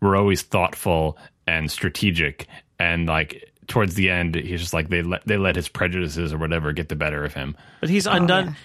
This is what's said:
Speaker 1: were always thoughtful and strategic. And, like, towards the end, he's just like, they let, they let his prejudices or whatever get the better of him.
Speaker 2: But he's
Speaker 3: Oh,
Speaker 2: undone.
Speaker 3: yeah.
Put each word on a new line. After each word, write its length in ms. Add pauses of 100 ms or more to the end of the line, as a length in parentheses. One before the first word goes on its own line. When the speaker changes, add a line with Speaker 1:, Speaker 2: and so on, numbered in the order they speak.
Speaker 1:
were 160
always 260
thoughtful 760 (280)
and 240
strategic. 760 (320)
And, 280
like, 460 (140)
towards 300
the 120
end, 260
he's 260
just 120
like, 160
they 140
let, 240
they 100
let 200
his 120
prejudices 640
or 60
whatever 340
get 160
the 80
better 280
of 100
him. 200 (260)
Speaker 2:
But 100
he's 160
Speaker 3:
Oh, 60
Speaker 2:
undone. 340
Speaker 3:
yeah. 60 (120)